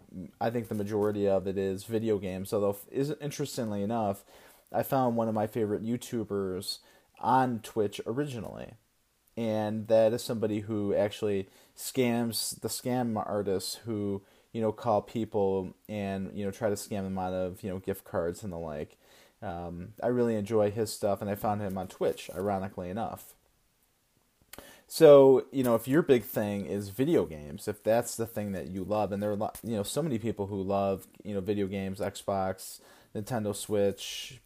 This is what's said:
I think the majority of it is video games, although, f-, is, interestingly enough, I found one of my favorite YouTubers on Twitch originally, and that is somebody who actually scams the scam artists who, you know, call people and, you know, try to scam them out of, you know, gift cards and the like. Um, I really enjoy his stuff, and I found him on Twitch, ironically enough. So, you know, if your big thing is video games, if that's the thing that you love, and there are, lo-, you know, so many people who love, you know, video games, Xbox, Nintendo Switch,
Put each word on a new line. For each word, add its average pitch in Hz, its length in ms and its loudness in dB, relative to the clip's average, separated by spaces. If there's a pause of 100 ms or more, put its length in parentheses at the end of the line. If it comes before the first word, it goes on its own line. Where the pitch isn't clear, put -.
(420)
I 117 80 0
think 113 180 -4
the 117 60 -6
majority 104 540 0
of 95 180 2
it 98 140 -2
is 95 240 -2
video 110 340 0
games, 95 340 -6
although, 101 200 2
f-, - 200 -8
is, 139 300 -2
interestingly 123 640 -4
enough, 104 420 -2 (480)
I 117 80 0
found 127 340 0
one 113 120 0
of 110 80 -2
my 107 100 2
favorite 104 400 -2
YouTubers 101 920 -4 (400)
on 123 400 2
Twitch - 480 -2
originally, 117 680 -6 (640)
and 107 520 -2
that 113 220 8
is 120 120 -2
somebody 107 380 -2
who 101 340 0
actually 101 520 0 (300)
scams 120 840 -2
the 113 80 -6
scam 123 560 -2
artists 95 520 -2 (100)
who, 101 380 -2 (280)
you 117 80 -6
know, 110 120 2
call 107 320 2
people 98 720 -2 (120)
and, 98 460 -6
you 101 120 -6
know, 98 60 -2
try 110 180 -2
to 101 60 0
scam 101 280 -6
them 95 160 -4
out 92 140 -4
of, 92 280 -4
you 104 80 -6
know, 92 80 -6
gift 95 260 -6
cards 87 400 -4
and 101 80 -8
the 82 60 -8
like. 78 400 -8 (460)
Um, 87 460 -8 (120)
I - 60 0
really 120 280 2
enjoy 104 360 2
his 107 200 -2
stuff, 98 300 0
and 104 80 -4
I 101 60 -2
found 104 260 -2
him 95 160 -4
on 92 100 -6
Twitch, - 480 -4
ironically 95 540 -2
enough. - 460 -8 (1500)
So, 139 600 12
you 135 120 0
know, 120 120 4
if 113 100 0
your 139 160 4
big 127 220 6
thing 101 420 -2
is 101 220 -4
video 127 380 2
games, 76 420 -10
if 104 160 -8
that's 113 320 2
the 113 100 -4
thing 104 280 -6
that 80 140 -6
you 92 180 -6
love, 104 260 0
and 101 100 -4
there 104 100 0
are, 104 40 -2
lo-, 101 160 -4 (100)
you 113 140 -4
know, 101 80 -2
so - 180 -4
many 147 160 -2
people 104 300 -4
who 98 160 -4
love, 98 440 0 (180)
you 104 80 -8
know, 98 80 -2
video 101 260 0
games, 95 320 -6
Xbox, 95 800 -4 (340)
Nintendo 107 400 -4
Switch, - 920 -2